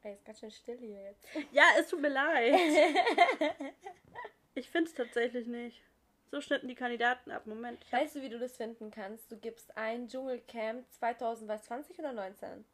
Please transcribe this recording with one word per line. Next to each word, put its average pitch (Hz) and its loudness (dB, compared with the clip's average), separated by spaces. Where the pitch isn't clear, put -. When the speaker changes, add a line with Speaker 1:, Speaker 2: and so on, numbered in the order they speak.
Speaker 1:
Ey, 202 -14
ist 202 -20
ganz 214 -18
schön 220 -14
still 240 -12
hier 208 -14
jetzt. 202 -18
Speaker 2:
Ja, 285 10
es 330 2
tut 339 -4
mir 294 2
leid. 269 4
Speaker 1:
<laughs> 330 4
Speaker 2:
Ich 254 -8
find's 330 -2
tatsächlich 240 -4
nicht. 240 -10
So 285 -6
schnitten 269 -4
die 247 -12
Kandidaten 240 -2
ab. 208 -10
Moment. 233 -12
Ich - -10
hab 247 0
Speaker 1:
Weißt 294 -6
du, 285 -8
wie 269 -10
du 233 -10
das 247 -8
finden 226 -10
kannst? 220 -14
Du 220 -16
gibst - -14
ein 226 -6
Dschungelcamp 247 -8
zweitausend, 233 -4
was, 214 -6
zwanzig 294 -12
oder 294 -6
neunzehn? 196 -12